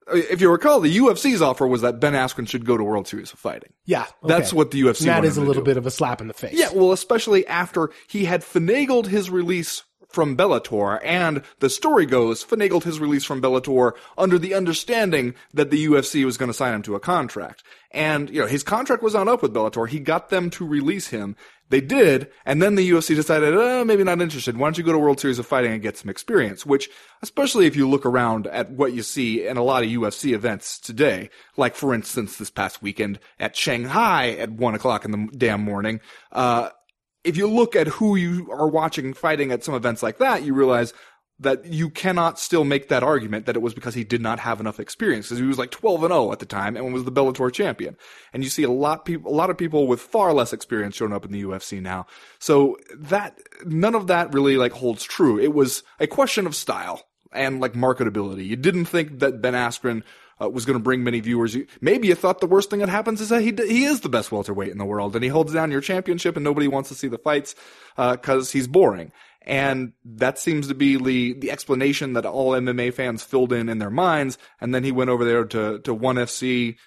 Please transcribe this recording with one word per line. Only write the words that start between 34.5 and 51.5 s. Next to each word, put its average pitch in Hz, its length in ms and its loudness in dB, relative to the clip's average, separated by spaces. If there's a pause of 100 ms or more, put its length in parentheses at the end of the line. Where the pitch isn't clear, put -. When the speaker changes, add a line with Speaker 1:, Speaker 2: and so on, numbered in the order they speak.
Speaker 1:
one 113 240 -2
o'clock 107 280 -2
in 107 80 -6
the 104 60 -2
m-, 107 200 -4
damn 110 240 2
morning, 104 380 -4 (320)
uh, 120 380 0 (560)
if 165 100 0
you 196 120 2
look 233 280 2
at 156 120 4
who 208 280 0
you 175 340 -2
are 147 200 0
watching 151 440 -2
fighting 143 380 -2
at 120 140 -4
some 147 100 -4
events 117 260 -2
like 110 180 -4
that, 240 240 2
you 143 100 -2
realize 127 400 4 (460)
that 135 260 0
you 165 220 -2
cannot 170 520 -2
still 165 240 2
make 139 240 0
that 127 160 2
argument 110 420 0
that 117 100 -2
it 117 60 -2
was 117 140 -4
because 117 180 -8
he 117 100 -4
did 117 180 -2
not 113 180 -2
have 117 200 -4
enough 110 200 -6
experience, 113 500 -4
'cause 120 80 -6
he 123 60 -2
was, 131 160 0
like, 127 100 -4
twelve 175 340 0
and 170 80 2
oh 123 200 2
at 107 80 -8
the 101 80 -14
time 104 280 -6
and 127 160 -6
was 127 120 -4
the 127 80 -6
Bellator 127 420 0
champion. 113 420 -4 (380)
And 135 100 -4
you 131 60 -4
see 156 140 0
a 123 80 2
lot 147 340 0
peop-, 165 200 -6
a 95 40 -6
lot 165 220 2
of 175 60 -8
people 156 280 0
with 123 160 2
far 185 320 2
less 127 180 2
experience 104 440 -6
showing 107 180 -4
up 101 120 -6
in 98 60 -14
the 101 80 -8
U 95 140 -6